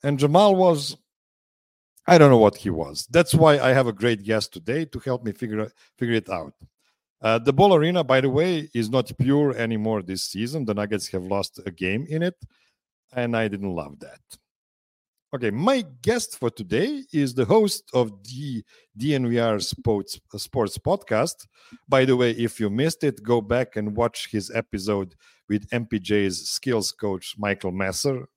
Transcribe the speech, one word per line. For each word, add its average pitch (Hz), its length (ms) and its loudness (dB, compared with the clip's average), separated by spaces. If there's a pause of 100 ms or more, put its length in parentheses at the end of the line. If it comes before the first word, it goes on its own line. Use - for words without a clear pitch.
And 143 160 -2
Jamal 175 380 6
was, 170 420 2 (1080)
I 175 100 8
don't 147 140 10
know 120 80 8
what 104 180 6
he 98 140 -4
was. 78 400 -6
That's 165 240 4
why 156 240 6
I 127 100 2
have 131 160 4
a 117 80 -2
great 104 300 0
guest 107 280 -2
today 117 340 -6
to 147 120 -14
help 123 260 -6
me 110 80 -6
figure, 107 400 -6 (280)
figure 117 160 0
it 110 120 -2
out. 82 280 -8 (680)
Uh, 113 160 2
the 123 160 0
Ball 185 220 6
Arena, 165 280 2
by 131 160 4
the 131 120 0
way, 156 420 -2
is 113 160 -2
not 127 300 -2
pure 139 360 2
anymore 110 460 -2
this 92 220 -8
season. 123 420 -6
The 107 80 -2
Nuggets 104 360 -4
have 92 120 -6
lost 95 460 -6
a - 20 -8
game 95 400 -4
in 156 140 -4
it, 175 120 -4 (800)
and 120 240 -2
I 113 100 0
didn't 98 280 -6
love 73 240 -10
that. - 220 -20 (1120)
Okay, 120 160 -2
my 220 320 0 (180)
guest - 380 -4
for 120 100 0
today 160 640 -4
is 143 220 -2
the 127 100 0
host 208 500 2
of 107 300 -2
the 123 400 -10 (320)
D 139 200 -2
N 127 140 0
V 120 80 0
R 113 220 0
Sports, - 580 -4 (200)
Sports 107 400 -4
Podcast. 156 680 -4 (440)
By 131 160 4
the 131 100 2
way, 123 160 2
if 113 260 -4
you 107 120 -2
missed 135 340 -2
it, 135 180 -2
go 117 200 0
back 120 340 -4
and 104 220 -6
watch 117 340 -4
his 101 200 -6
episode 101 640 -4 (360)
with 104 240 -4
M 117 140 -4
P 110 120 -4
J's 98 480 -2
skills 117 460 -4
coach, 98 440 -8
Michael 101 340 -4
Messer 98 640 -4